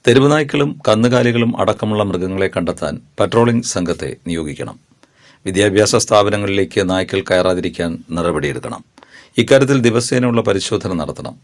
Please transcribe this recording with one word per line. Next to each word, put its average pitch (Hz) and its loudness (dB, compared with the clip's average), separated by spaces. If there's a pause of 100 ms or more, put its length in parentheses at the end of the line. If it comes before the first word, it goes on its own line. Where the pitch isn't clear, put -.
തെരുവ് 131 6
നായ്ക്കളും 147 0
കന്നുകാലികളും 120 2 (100)
അടക്കമുള്ള 104 0
മൃഗങ്ങളെ 95 -2
കണ്ടെത്താൻ 85 -6 (180)
പട്രോളിംഗ് 117 2
സംഘത്തെ 85 -6 (120)
നിയോഗിക്കണം. 73 -8 (680)
വിദ്യാഭ്യാസ 101 2
സ്ഥാപനങ്ങളിലേക്ക് 101 0
നായ്ക്കൾ 92 -2
കയറാതിരിക്കാൻ 90 -2 (200)
നടപടിയെടുക്കണം. 76 -4 (540)
ഇക്കാര്യത്തിൽ 135 4
ദിവസേനയുള്ള 120 0
പരിശോധന 98 -2
നടത്തണം. 73 -8